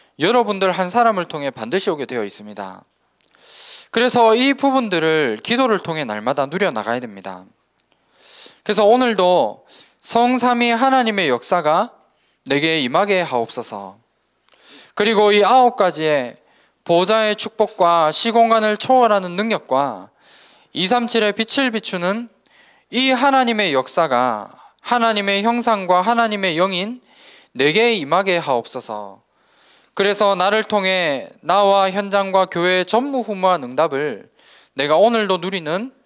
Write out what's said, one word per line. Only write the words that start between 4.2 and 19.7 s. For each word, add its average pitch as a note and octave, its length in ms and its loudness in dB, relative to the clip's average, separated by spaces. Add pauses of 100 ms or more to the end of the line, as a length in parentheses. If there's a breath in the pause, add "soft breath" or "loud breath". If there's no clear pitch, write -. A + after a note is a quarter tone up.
이 C4 200 2
부분들을 D#3+ 880 0
기도를 A#3+ 360 0
통해 D#3 260 -6
날마다 B2 420 -2
누려나가야 B2+ 540 -2
됩니다. G2 440 -14 (1160 loud breath)
그래서 G#3 220 0
오늘도 F#3 840 2 (340 loud breath)
성삼위 A#3+ 720 0
하나님의 A3+ 580 0
역사가 E3 640 0 (520)
내게 D3+ 360 0
임하게 F3+ 400 0
하옵소서. A2+ 760 -6 (960 loud breath)
그리고 G#3 380 2
이 G#3 120 4
아홉 B3 320 4
가지의 D#3 600 0 (480 soft breath)
보좌의 G#3 500 2
축복과 E3+ 800 2
시공간을 A3 640 2
초월하는 G#3 580 2
능력과 C#3 760 -2 (600 soft breath)